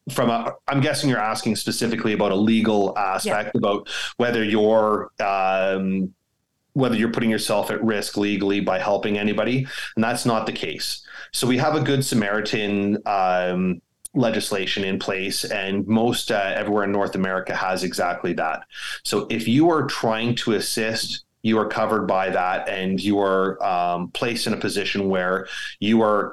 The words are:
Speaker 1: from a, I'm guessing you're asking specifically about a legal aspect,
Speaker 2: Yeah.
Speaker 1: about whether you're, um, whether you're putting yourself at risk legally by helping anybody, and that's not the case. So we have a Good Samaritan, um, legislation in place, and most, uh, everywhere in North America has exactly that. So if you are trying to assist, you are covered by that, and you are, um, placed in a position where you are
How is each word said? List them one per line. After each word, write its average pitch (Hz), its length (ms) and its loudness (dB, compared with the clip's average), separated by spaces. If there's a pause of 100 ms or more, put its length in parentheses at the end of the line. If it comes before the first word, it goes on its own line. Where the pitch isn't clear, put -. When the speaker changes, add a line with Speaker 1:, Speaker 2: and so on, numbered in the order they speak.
(100)
Speaker 1:
from 151 180 2
a, 117 260 0 (120)
I'm 139 140 0
guessing 143 280 0
you're 123 120 2
asking 110 340 0
specifically 113 600 -2
about 101 180 2
a 95 40 2
legal 107 640 2
aspect, 104 560 -2
Speaker 2:
Yeah. 123 40 0
Speaker 1:
about 101 300 0 (280)
whether 120 260 0
you're, 107 800 2
um, 95 920 0 (600)
whether 123 220 2
you're 113 160 2
putting 117 160 0
yourself 107 420 0
at 107 140 -2
risk 107 320 -2
legally 101 440 0
by 95 180 0
helping 104 400 0
anybody, 110 480 0 (280)
and 110 80 0
that's 120 220 0
not 113 220 2
the 107 60 -2
case. - 540 -8 (260)
So - 140 -2
we 127 120 4
have 151 160 2
a 156 60 2
Good 135 220 2
Samaritan, 104 1040 0
um, 92 800 2 (320)
legislation 104 680 0
in 95 140 -2
place, 95 460 -4
and 98 420 -2
most, 113 440 0
uh, 98 240 0
everywhere 104 300 0
in 98 80 0
North 101 220 0
America 92 400 -2
has 92 300 -2
exactly 87 500 -2
that. 78 280 -2 (420)
So - 240 -2
if 113 180 -4
you 147 240 6
are 151 160 2
trying 117 500 0
to - 160 0
assist, 110 720 -2 (180)
you 110 160 2
are 107 80 2
covered 107 400 0
by 95 240 2
that, 92 400 0
and 95 320 -2
you 101 180 2
are, 95 420 2
um, 87 500 0
placed 120 340 -4
in 113 80 0
a - 20 -4
position 98 540 -2
where 92 380 0 (300)
you 113 240 4
are 104 300 2